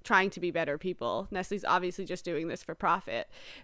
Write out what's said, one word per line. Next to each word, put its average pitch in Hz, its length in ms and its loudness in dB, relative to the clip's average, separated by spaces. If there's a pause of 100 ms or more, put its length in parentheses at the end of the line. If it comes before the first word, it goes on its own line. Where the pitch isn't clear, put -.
trying 196 280 6
to - 80 -8
be 175 120 0
better 156 260 0
people. 170 540 -2
Nestle's 196 340 -4
obviously 180 400 2
just 180 200 -6
doing 165 220 -2
this 170 160 -6
for 165 120 -8
profit. 170 520 0 (360)